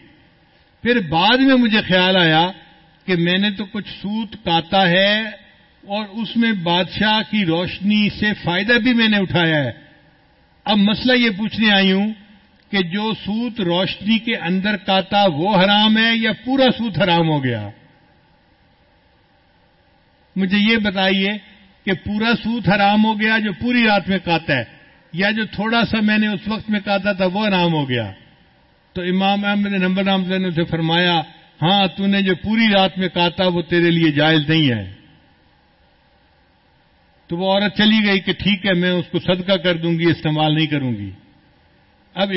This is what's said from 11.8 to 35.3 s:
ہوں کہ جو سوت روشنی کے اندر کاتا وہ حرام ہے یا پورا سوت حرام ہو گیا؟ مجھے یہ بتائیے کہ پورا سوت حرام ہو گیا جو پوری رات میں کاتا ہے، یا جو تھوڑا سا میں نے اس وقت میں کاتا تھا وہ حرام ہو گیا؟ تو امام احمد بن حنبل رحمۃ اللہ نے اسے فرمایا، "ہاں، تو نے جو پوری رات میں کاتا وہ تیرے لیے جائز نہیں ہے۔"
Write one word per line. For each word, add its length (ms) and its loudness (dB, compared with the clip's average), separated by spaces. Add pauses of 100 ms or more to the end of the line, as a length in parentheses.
ہوں 200 0 (580)
کہ 80 -2
جو 340 -2
سوت 480 -6
روشنی 580 0
کے 180 -4
اندر 400 -2
کاتا 560 0
وہ 240 0
حرام 420 4
ہے 180 2
یا 160 -2 (120)
پورا 200 2 (140)
سوت 200 -6
حرام 300 2
ہو 160 0
گیا؟ 240 -4 (2750)
مجھے 220 0
یہ 180 2
بتائیے 520 0 (560)
کہ 80 0
پورا 400 -2 (100)
سوت 260 -4
حرام 360 4
ہو 160 0
گیا 180 0
جو 140 -4
پوری 320 0
رات 240 2
میں 160 0
کاتا 320 -2
ہے، 80 -4 (480)
یا 180 -2
جو 160 -2
تھوڑا 380 -2
سا 160 -2
میں 180 2
نے 80 2
اس 220 -6
وقت 220 -6
میں 140 -2
کاتا 280 -2
تھا 140 0
وہ 200 -2
حرام 260 2
ہو 160 -2
گیا؟ 240 -4 (800)
تو 100 -8
امام 420 0
احمد 240 -2
بن 160 -2
حنبل 240 0
رحمۃ 160 0
اللہ 140 -2
نے 100 -2
اسے 160 -2
فرمایا، 560 0 (420)
"ہاں، 240 2 (100)
تو 100 -4
نے 160 2
جو 120 0
پوری 400 0
رات 240 2
میں 100 -2
کاتا 380 -2
وہ 160 0
تیرے 280 2
لیے 220 2
جائز 360 2
نہیں 220 2
ہے۔" 220 -6 (2250)